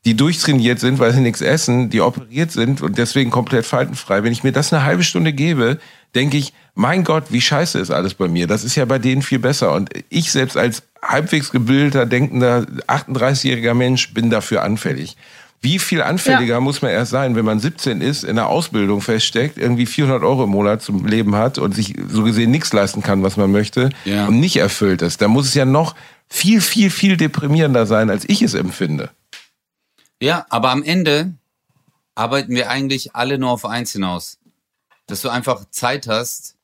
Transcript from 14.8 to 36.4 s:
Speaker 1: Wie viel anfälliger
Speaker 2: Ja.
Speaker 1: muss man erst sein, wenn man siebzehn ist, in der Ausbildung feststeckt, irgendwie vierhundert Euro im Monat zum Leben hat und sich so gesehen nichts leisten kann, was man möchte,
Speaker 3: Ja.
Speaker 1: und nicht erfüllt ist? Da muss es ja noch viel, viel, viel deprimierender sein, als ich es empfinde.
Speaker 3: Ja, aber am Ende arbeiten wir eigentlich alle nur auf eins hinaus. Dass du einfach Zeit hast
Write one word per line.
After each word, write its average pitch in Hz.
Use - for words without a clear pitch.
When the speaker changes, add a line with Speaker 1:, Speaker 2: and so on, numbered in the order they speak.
Speaker 1:
Wie 170
viel 170
anfälliger 165
Speaker 2:
Ja. 120
Speaker 1:
muss 139
man 123
erst 113
sein, 127
wenn 113
man 107
siebzehn 117
ist, 139
in 98
der 113
Ausbildung 104
feststeckt, 113
irgendwie 120
vierhundert 135
Euro 131
im 104
Monat 101
zum 92
Leben 104
hat 120
und 80
sich 101
so 107
gesehen 113
nichts 151
leisten 101
kann, 98
was 95
man 98
möchte, 107
Speaker 3:
Ja. 101
Speaker 1:
und 113
nicht 175
erfüllt 98
ist? 85
Da 104
muss 135
es 131
ja 143
noch 143
viel, 214
viel, 196
viel 190
deprimierender 151
sein, 110
als 98
ich 202
es 233
empfinde. 80
Speaker 3:
Ja, 160
aber 120
am 139
Ende 160
arbeiten 120
wir 123
eigentlich 135
alle 127
nur 127
auf 120
eins 117
hinaus. 92
Dass -
du 135
einfach 120
Zeit 127
hast 117